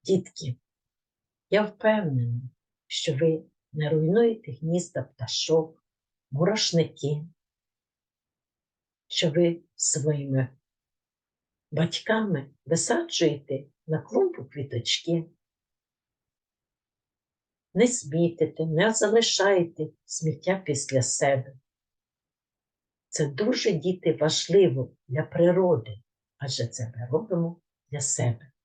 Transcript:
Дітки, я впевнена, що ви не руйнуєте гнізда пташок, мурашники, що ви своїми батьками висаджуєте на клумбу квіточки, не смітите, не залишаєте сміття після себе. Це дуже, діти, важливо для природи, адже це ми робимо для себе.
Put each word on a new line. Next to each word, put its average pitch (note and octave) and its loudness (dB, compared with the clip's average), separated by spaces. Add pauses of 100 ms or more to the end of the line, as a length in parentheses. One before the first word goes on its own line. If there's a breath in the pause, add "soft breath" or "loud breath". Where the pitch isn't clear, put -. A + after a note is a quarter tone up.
Дітки, F#3 -2 (920)
я G3+ 4
впевнена, D#3 0 (460)
що - -4
ви D#3+ 2 (300)
не D3+ -2
руйнуєте F3+ 2
гнізда D#3+ -4
пташок, - -2 (460)
мурашники, D#3+ 0 (1800)
що - 0
ви E3+ 2 (120)
своїми C#3 -2 (1200)
батьками E3+ -2 (160)
висаджуєте D#3+ -2 (220)
на D#3 -2
клумбу F4 -2
квіточки, C#3+ -4 (2500)
не A3+ 6
смітите, D#3+ 0
не E3 2
залишаєте G3 2 (160)
сміття F3 -4
після C3+ 0
себе. C#3 -2 (1500)
Це - -2
дуже, G#3 0
діти, E3 0
важливо D#3 2 (160)
для C3+ -2
природи, E3+ 2 (360)
адже B2 -4
це A#2 -10
ми A#2 -10
робимо E3+ -2 (300)
для C#3+ -6
себе. A#2 -4 (120)